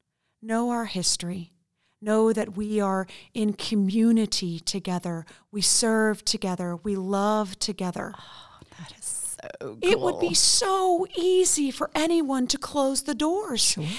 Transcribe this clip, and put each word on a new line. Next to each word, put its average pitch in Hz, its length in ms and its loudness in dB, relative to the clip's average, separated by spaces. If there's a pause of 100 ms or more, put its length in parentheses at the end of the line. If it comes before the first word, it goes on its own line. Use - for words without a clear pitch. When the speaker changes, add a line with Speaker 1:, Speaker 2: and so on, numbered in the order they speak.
(400)
Speaker 1:
know 226 300 0
our 233 160 -2
history, 175 640 -4 (480)
know 220 320 4
that 208 240 -4
we 214 240 -2
are 190 260 0 (260)
in 214 200 0
community 208 1080 2
together, 175 640 -4 (280)
we 202 100 -4
serve 220 640 2
together, 180 580 -4
we 202 140 -2
love 196 640 0
together. 190 580 -4
Speaker 2:
Oh, - 400 -20 (200)
that 170 200 -16
is - 60 -14 (360)
so - 400 -12
Speaker 1:
It 381 200 2
would - 180 0
be 349 100 0
Speaker 2:
cool. 339 60 0
Speaker 1:
so 381 720 2 (100)
easy 349 540 2
for - 240 -6
anyone 285 540 2
to 277 100 -2
close 269 440 0
the 294 120 -4
doors. 320 460 -2
Speaker 2:
Sure. - 240 0 (140)